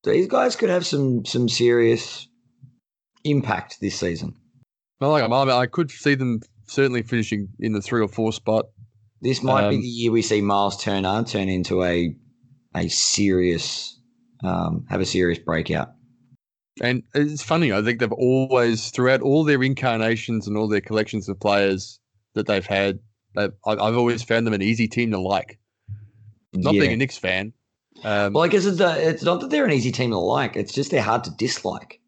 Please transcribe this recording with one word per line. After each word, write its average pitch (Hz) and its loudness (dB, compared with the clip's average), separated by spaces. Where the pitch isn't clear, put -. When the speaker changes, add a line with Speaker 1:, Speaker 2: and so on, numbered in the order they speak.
Speaker 1:
These 185 2
guys 254 2
could 214 0
have 175 0
some, 131 0
some 123 0
serious 120 2
impact 127 -2
this 98 -4
season. 82 -4
Speaker 2:
I 135 0
like 151 2
'em. 113 0
I, 135 4
I 123 4
could 151 -2
see - 0
them 123 -2
certainly 127 0
finishing 107 -2
in 110 -2
the 101 -2
three 117 -2
or 104 2
four 110 -2
spot. 110 0
Speaker 1:
This 131 -2
might 131 2
be 139 2
Speaker 2:
Um, - -2
Speaker 1:
the 123 -6
year 117 0
we 113 4
see 104 2
Miles 101 0
Turner 98 0
turn 101 -2
into 92 0
a, 87 0
a 87 -4
serious, - 0
um, 85 -4
have 95 -2
a 92 0
serious 85 0
breakout. 82 -4
Speaker 2:
And 123 0
it's 147 0
funny, 160 2
I 104 2
think 117 0
they've 113 0
always, 127 2
throughout 127 2
all 139 4
their 143 2
incarnations 113 0
and 104 -2
all 107 0
their 104 2
collections 107 -4
of 98 -6
players 101 0
that 107 -2
they've 98 0
had, 98 0
they've, 101 -2
I, 107 0
I've 107 0
always 120 0
found 113 0
them 110 0
an 95 -2
easy 110 0
team 117 -2
to 95 -2
like. 95 -4
Not 92 2
Speaker 1:
Yeah. - 4
Speaker 2:
being 131 4
a 113 -2
Knicks 131 -4
fan. 95 -4
Um, 101 0
Speaker 1:
Well, 151 2
I 175 2
guess 190 2
it's, 190 0
uh, 170 2
it's 160 0
not 170 0
that 269 -8
they're 294 2
an 180 2
easy 127 0
team 127 -2
to 101 -2
like. 110 -2
It's - -6
just 139 -4
they're 135 2
hard 110 0
to - -10
dislike. - -6